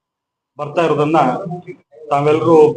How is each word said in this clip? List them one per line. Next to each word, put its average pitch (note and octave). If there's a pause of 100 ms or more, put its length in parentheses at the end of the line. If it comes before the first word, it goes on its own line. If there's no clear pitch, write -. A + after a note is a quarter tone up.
(580)
ಬರ್ತಾ D3
ಇರೋದನ್ನ D3+ (920)
ತಾವೆಲ್ಲರೂ D#3 (200)